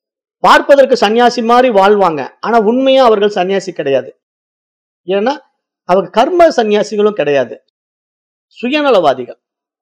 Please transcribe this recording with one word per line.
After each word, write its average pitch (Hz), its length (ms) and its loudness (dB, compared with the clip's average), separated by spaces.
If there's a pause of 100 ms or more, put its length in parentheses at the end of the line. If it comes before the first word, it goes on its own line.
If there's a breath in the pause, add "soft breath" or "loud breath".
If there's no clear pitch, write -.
(440)
பார்ப்பதற்கு 262 520 2
சன்னியாசி 233 480 0
மாதிரி 240 260 2
வாழ்வாங்க, 190 520 2 (180)
ஆனா 233 220 -2
உண்மையா 262 420 2
அவர்கள் 208 320 0
சன்னியாசி 190 360 -4
கிடையாது. 139 380 -4 (1000)
ஏன்னா 202 240 -2 (560)
அவங்க 180 220 0
கர்ம 339 400 2
சன்னியாசிகளும் 208 680 -2
கிடையாது, 139 380 -2 (1000)
சுயநலவாதிகள். 208 800 -2 (440)